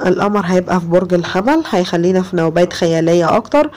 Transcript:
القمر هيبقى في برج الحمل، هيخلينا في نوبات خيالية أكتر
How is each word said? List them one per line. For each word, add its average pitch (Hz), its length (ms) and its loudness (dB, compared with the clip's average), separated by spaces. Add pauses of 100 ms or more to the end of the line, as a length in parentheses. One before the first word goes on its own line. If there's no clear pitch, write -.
القمر 202 400 0
هيبقى 180 340 0
في 170 80 -6
برج 180 260 0
الحمل، 202 560 0
هيخلينا 180 520 0
في 185 140 -6
نوبات 175 380 0
خيالية 165 640 2
أكتر 294 400 0